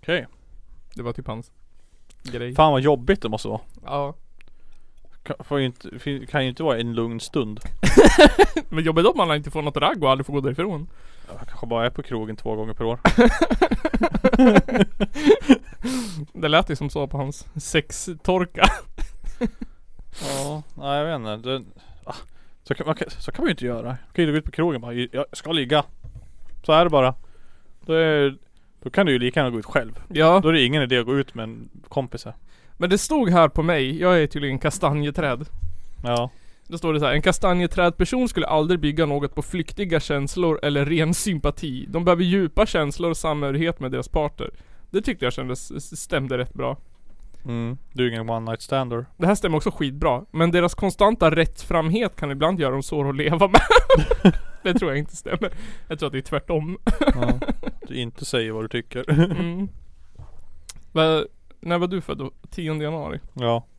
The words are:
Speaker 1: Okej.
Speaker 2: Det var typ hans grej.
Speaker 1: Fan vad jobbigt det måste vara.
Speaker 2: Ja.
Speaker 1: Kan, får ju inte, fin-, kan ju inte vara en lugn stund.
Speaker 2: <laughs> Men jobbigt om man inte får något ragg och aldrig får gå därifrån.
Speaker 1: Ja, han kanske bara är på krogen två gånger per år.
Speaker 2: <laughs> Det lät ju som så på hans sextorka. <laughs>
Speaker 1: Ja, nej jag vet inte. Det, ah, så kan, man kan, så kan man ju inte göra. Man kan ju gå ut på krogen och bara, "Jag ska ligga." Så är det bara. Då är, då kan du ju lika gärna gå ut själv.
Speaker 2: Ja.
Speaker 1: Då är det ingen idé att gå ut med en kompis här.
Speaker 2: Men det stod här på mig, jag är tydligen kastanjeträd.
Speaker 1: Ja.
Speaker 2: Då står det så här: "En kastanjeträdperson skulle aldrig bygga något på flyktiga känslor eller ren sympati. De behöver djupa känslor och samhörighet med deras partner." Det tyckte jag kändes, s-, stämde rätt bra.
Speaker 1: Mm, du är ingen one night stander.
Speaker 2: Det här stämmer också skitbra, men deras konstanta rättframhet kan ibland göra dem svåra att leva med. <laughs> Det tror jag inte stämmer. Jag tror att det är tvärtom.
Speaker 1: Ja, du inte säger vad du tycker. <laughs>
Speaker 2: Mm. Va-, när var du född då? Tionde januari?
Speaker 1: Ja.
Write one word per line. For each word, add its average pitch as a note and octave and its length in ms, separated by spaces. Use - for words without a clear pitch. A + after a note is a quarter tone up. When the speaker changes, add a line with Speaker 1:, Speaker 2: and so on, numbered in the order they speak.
Speaker 1:
Okej. D#3+ 260
Speaker 2:
Det B2+ 100
var A#2 100
typ - 140
hans A#2 240
grej. B2 320
Speaker 1:
Fan D#3 160
vad C3+ 100
jobbigt C#3+ 400
det A2+ 80
måste G#2+ 180
vara. G#2+ 140
Speaker 2:
Ja. C#3+ 300
Speaker 1:
Kan, - 160
får C#3+ 200
ju C3+ 60
inte, - 340
fin-, C3+ 280
kan C#3+ 160
ju B2+ 60
inte B2+ 140
vara C3+ 140
en A#2 160
lugn A2+ 260
stund. G#2+ 400
Speaker 2:
<laughs> - 540
Men D#3+ 140
jobbigt D#3+ 220
om C4+ 120
man E3+ 200
inte D3 140
får D#3 100
något D3 160
ragg F3+ 260
och C3+ 80
aldrig C3 140
får C#3+ 80
gå C#3+ 80
därifrån. D#3+ 480
Speaker 1:
Ja, - 100
han - 100
kanske - 200
bara A#2 180
är B2 40
på - 140
krogen A2 320
två A2 200
gånger G#2+ 180
per - 120
år. A#2 180
Speaker 2:
<laughs> - 60
Det E3 140
lät D#3+ 220
ju D3+ 60
som C#3+ 140
så C#3+ 180
på D3 100
hans C#3+ 280
sextorka. - 1080
<laughs> A#3+ 100
Speaker 1:
Ja, C#3+ 420
nej C#3+ 240
jag D3+ 60
vet E3 100
inte. A2+ 120
Det, C3 140
ah, - 120
så - 120
kan, C#3+ 100
man D#3+ 100
kan, - 140
så - 220
kan - 120
man E4+ 40
ju A#3 40
inte C3+ 140
göra. A#2 220
Man B2+ 100
kan E3+ 120
ju D3+ 60
gå D3+ 60
ut D3+ 80
på - 60
krogen D#3+ 240
och A#2 60
bara, A#2+ 120
"Jag B2 400
ska - 180
ligga." D3 320
Så D#3 60
är D#3+ 120
det F3 60
bara. C3 260
Då D#3+ 80
är, D3+ 440
då C3 60
kan G3 160
du D#3 60
ju B2+ 80
lika B2 200
gärna C3 100
gå A#2 100
ut G#2+ 60
själv. - 420
Speaker 2:
Ja. E3 360
Speaker 1:
Då D#3 60
är E3 40
det D#3 120
ingen D3 180
idé B2+ 160
att A#2 60
gå C3 140
ut - 160
med A2+ 80
en A2+ 260
kompis - 360
här. A2 80
Speaker 2:
Men F3 120
det G3 80
stod F3 320
här E3+ 200
på D#3 140
mig, D#3 380
jag F3 200
är D3 60
tydligen C#3 320
kastanjeträd. D3 840
Speaker 1:
Ja. A#2+ 260
Speaker 2:
Då E3+ 100
står E3 160
det D3+ 60
så D3 60
här: C3 80
"En D3+ 80
kastanjeträdperson F3+ 1080
skulle - 180
aldrig D#3+ 320
bygga D3+ 260
något C#3+ 300
på D3+ 60
flyktiga E3+ 580
känslor D3 640
eller D3 220
ren D#3+ 280
sympati. D3 760
De E3+ 160
behöver F3+ 180
djupa F#3 420
känslor E3 440
och D#3+ 80
samhörighet D3 600
med C3 120
deras B2+ 160
partner." - 420
Det G3 100
tyckte B3+ 240
jag B2 80
kändes, B2+ 380
s-, - 300
stämde C3 360
rätt B2 160
bra. C3 240
Speaker 1:
Mm, A#2 320
du B2+ 140
är - 20
ingen A2+ 200
one A2+ 220
night A2+ 100
stander. B2+ 440
Speaker 2:
Det E3+ 100
här G3+ 80
stämmer E3 220
också D3+ 140
skitbra, C#3+ 600
men E3 200
deras F3 240
konstanta G3 600
rättframhet E3 800
kan C#3+ 160
ibland D#3 280
göra C#3 120
dem C3+ 120
svåra C#3+ 260
att C3+ 60
leva D3+ 320
med. F#3+ 140
<laughs> - 400
Det F3+ 100
tror E3 180
jag C3+ 60
inte D3+ 180
stämmer. - 360
Jag D#3+ 120
tror D3+ 80
att B2+ 60
det C3+ 60
är - 20
tvärtom. D#3 560
Speaker 1:
Ja, C3 400
du C3 80
inte B2 300
säger A2+ 260
vad A2 120
du A2 40
tycker. B2 420
<laughs> E3 300
Speaker 2:
Mm. F3+ 280
Va-, D#3+ 340
när E3+ 180
var F3 100
du F3+ 140
född - 160
då? C3+ 140
Tionde D#3 340
januari? D#3 360
Speaker 1:
Ja. A#2 320